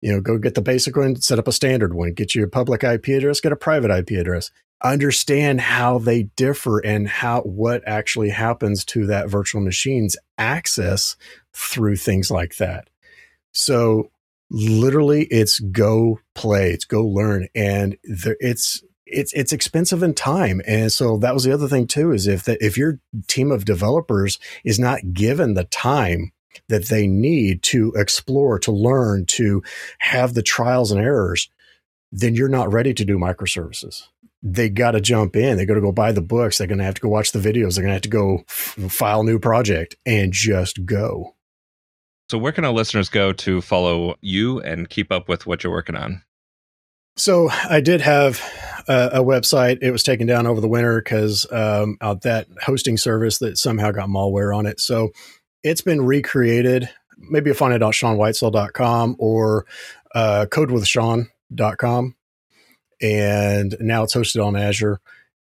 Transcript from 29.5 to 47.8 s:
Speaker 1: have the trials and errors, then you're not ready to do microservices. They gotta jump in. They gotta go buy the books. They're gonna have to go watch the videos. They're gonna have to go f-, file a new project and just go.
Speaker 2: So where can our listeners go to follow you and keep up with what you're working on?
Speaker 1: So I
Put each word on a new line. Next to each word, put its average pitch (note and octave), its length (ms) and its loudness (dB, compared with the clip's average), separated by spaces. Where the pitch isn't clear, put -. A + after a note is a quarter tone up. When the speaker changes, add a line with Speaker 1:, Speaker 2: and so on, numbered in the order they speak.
Speaker 1:
have B2 360 0
the A#2 80 0
trials A#2+ 480 0
and G2+ 100 2
errors, G#2 500 0
then A#2 220 0
you're B2+ 140 0
not B2 240 0
ready A#2+ 220 2
to A2 100 -2
do G2 140 0
microservices. F2 840 -6
They G#2+ 280 0
gotta A2+ 300 2
jump G#2+ 360 2
in. A#2 200 2
They F#2+ 100 0
gotta G#2 140 2
go G2+ 120 0
buy A2 200 2
the G2+ 100 0
books. A2+ 340 0
They're G2+ 100 -4
gonna G2 180 -2
have G2 100 -4
to - 60 -14
go A#2 80 -2
watch G#2+ 240 0
the A2 80 -2
videos. G#2+ 340 0
They're F#2+ 80 -2
gonna G2 120 0
have F#2+ 80 -4
to G#2 60 -6
go G2+ 400 0
f-, - 280 -10
file G#2+ 300 0
a A2 40 2
new A2 140 2
project G#2 580 0
and G2+ 260 2
just F#2+ 540 -2
go. G#2+ 480 -4
Speaker 2:
So A#2 100 -4
where C3 140 -2
can D#3+ 120 -2
our C3 80 2
listeners A2 360 0
go G2 240 2
to F#2 280 -2
follow F2 600 0
you G#2+ 400 -2
and E2 300 -8
keep G2+ 220 -4
up F#2 160 -4
with F2 180 -4
what F2 160 -4
you're F2 100 -4
working E2+ 240 -6
on? - 260 -8
Speaker 1:
So F3 340 4
I - 300 2